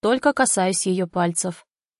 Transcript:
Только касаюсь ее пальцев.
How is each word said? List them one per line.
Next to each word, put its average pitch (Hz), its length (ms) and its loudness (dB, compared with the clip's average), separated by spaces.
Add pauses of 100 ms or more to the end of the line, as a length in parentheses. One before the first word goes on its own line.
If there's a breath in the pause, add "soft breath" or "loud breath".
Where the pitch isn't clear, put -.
Только 254 300 2
касаюсь 190 560 0
ее 185 180 0
пальцев. 175 580 -4 (360)